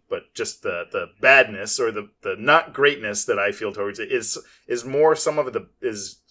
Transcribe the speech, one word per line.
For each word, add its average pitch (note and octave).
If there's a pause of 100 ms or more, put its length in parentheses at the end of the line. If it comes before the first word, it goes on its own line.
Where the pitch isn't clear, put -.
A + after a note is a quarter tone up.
but -
just -
the, F2
the F2+ (120)
badness B2
or A#2
the, G#2 (140)
the G2
not D3
greatness A2+
that G#2+
I G2+
feel G2+
towards G2+
it A2
is, B2 (280)
is A#2+
more D3+
some D3+
of C3
the, G#2+ (120)
is A2 (100)